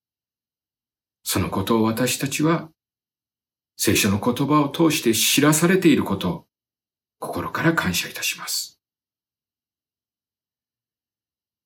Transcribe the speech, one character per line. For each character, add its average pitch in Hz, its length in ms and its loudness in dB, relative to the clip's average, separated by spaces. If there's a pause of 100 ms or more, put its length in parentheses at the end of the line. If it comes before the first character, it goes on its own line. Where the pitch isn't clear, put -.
(1200)
そ - 160 -4
の 90 100 -2
こ 101 140 -4
と 113 180 2
を - 20 2
私 113 340 0
た 139 100 -4
ち - 140 -4
は、 160 280 0 (1080)
聖 101 180 0
書 101 140 2
の 104 100 0
言 123 280 -2
葉 151 140 2
を 139 80 0
通 160 220 2
し 151 100 -2
て 110 120 2
知 - 280 2
ら 147 120 4
さ 160 140 2
れ 190 100 4
て 185 100 2
い 139 80 6
る 92 80 0
こ 95 140 -4
と 92 120 -4
を、 - 180 -8 (720)
心 - 320 -8
か - 120 -4
ら 165 100 4
感 175 200 -2
謝 - 160 -4
い - 40 -16
た - 100 -10
し - 140 -4
ま - 100 -14
す。 - 320 -8 (2750)